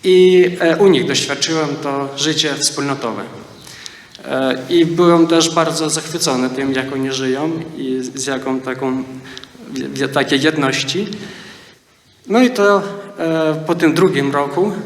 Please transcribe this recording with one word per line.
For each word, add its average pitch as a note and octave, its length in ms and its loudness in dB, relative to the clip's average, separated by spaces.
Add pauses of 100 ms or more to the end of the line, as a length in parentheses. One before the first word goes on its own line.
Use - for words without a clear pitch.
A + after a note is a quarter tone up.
I, F#3 460 8 (100)
e, E3 160 4
u G3 120 6
nich D#3 180 4
doświadczyłem D3 640 -2 (140)
to C#3 340 -4
życie D3 380 -2
wspólnotowe. C3 680 -4 (1000)
E, C3+ 320 -2 (120)
i E3+ 180 4
byłem E3 400 6
też E3 280 2
bardzo D#3+ 360 0
zachwycony C#3+ 600 -2
tym, C3+ 220 -4
jak C3+ 200 -4
oni C3+ 200 -4
żyją C3 400 -2 (240)
i C3 240 -4
z, B2+ 220 -10
z - 40 -6
jaką C3 340 -4
taką, C3 420 -4 (680)
w-, C3+ 360 -6
w-, - 40 -8
takiej C#3 300 0
jedności. D#3+ 680 -2 (1160)
No A3 160 4
i B3 80 4
to, G3+ 320 4 (360)
e, D#3+ 480 0
po E3+ 80 0
tym E3 200 2
drugim C#3 380 2
roku D3 400 0 (140)